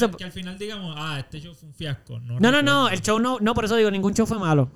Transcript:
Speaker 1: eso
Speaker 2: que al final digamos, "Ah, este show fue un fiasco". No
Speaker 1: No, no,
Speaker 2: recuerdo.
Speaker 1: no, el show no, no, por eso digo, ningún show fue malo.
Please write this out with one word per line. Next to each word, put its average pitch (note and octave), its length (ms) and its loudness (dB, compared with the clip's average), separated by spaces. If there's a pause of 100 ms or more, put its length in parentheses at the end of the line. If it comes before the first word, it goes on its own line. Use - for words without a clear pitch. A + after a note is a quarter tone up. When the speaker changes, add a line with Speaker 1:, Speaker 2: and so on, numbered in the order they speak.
(120)
Speaker 1:
eso F3 60 -12
Speaker 2:
que F#3 80 -12
al F3+ 60 -12
final F#3 280 -12
digamos, G3+ 360 -10
"Ah, D3+ 240 -6
este - 220 -12
show E3 140 -20
fue D#3 140 -20
un C#3+ 40 -20
fiasco". C3+ 460 -10
No A#2+ 160 -10
Speaker 1:
No, G#3+ 160 6
no, C#4 60 4
Speaker 2:
recuerdo. D4 60 2
Speaker 1:
no, C#4 260 2
el F#3 120 -2
show G#3+ 180 2
no, B3 200 0
no, G#3+ 160 2
por A3 100 0
eso G#3+ 120 0
digo, G#3+ 120 4
ningún G3 240 0
show A3 140 2
fue A3 100 -2
malo. D#3 380 4